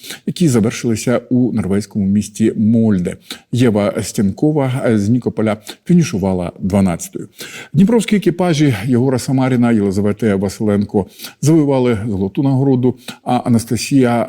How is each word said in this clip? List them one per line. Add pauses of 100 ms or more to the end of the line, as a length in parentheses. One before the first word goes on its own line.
(260)
які
завершилися
у
норвезькому
місті
Мольде. (360)
Єва
Стянкова,
е,
з
Нікополя (280)
фінішувала
дванадцятою. (460)
Дніпровські
екіпажі (100)
Єгора
Самаріна,
Єлизавети
Василенко (340)
завоювали (100)
золоту
нагороду, (260)
а
Анастасія